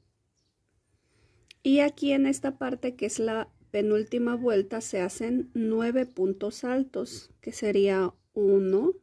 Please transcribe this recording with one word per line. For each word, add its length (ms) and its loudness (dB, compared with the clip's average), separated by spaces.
Y 180 4
aquí 320 0
en 140 2
esta 320 -2
parte, 380 -6
que 100 -4
es 120 -6
la 340 -4
penúltima 640 0
vuelta, 460 0
se 200 -4
hacen 540 -2
nueve 520 0
puntos 580 -4
altos, 640 -4
que 120 -12
sería 640 2
uno 680 4